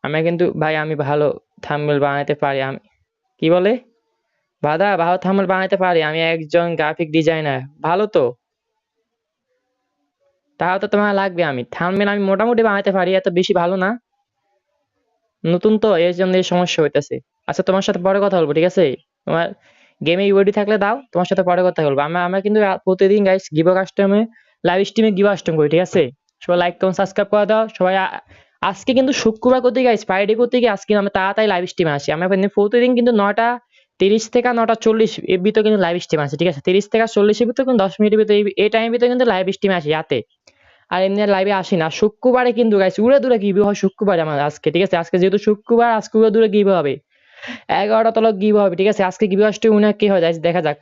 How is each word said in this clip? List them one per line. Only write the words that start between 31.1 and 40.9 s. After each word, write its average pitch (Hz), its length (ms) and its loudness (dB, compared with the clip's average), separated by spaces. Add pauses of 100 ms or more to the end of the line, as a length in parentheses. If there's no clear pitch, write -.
তাড়াতাড়ি 202 300 0
লাইভ 185 160 0
স্ট্রিমে 165 340 -2
আসি। - 140 -8
আমরা 170 160 -2
কিন্তু 190 260 0
প্রতিদিন 240 400 2
কিন্তু 240 180 2
নটা 208 360 0 (520)
তিরিশ 214 300 2
থেকে 247 220 0
নটা 226 220 0
চল্লিশ 220 380 0 (200)
এর 185 120 0
ভিতরে 214 220 2
কিন্তু 214 180 2
লাইভ 170 200 -2
স্ট্রিম 151 160 -2
আসে, 147 200 -4
ঠিক 170 80 2
আছে? 139 120 -4
তিরিশ 196 320 0
থেকে 226 220 2
চল্লিশ 208 260 2
এর 240 80 2
ভিতরে 254 180 -2
কিন্তু 247 160 2
দশ 190 160 -2
মিনিটের 214 220 2
ভিতরে 208 180 2
এই, 208 60 0 (120)
এই 202 160 0
টাইমের 226 220 -2
ভিতরে 240 180 0
কিন্তু 247 200 0
লাইভ 185 120 -2 (120)
স্ট্রিম 190 160 0
আসে 151 180 -2
রাতে। 156 300 -2 (680)